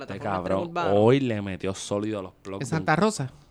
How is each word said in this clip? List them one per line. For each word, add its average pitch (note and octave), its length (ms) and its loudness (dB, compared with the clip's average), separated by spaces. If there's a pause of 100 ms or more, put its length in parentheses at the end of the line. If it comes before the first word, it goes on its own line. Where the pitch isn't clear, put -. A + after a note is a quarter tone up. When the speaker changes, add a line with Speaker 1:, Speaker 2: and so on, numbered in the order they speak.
Speaker 1:
plataforma G2 280 -4
del F#2 100 0
tren F#2+ 140 0
Speaker 2:
cabrón G2 120 -4
Speaker 1:
urbano. E3+ 240 0
Speaker 2:
hoy A2 260 8
le A2+ 220 -2
metió F#2+ 320 -4
sólido G#2 460 -4
a - 40 -6
los F#2 100 -14 (100)
blogs G2 200 -10
Speaker 3:
¿En A#2+ 60 -8
Speaker 2:
de D#3+ 60 -2
Speaker 3:
Santa D#3 200 2
Rosa? E3+ 360 0 (200)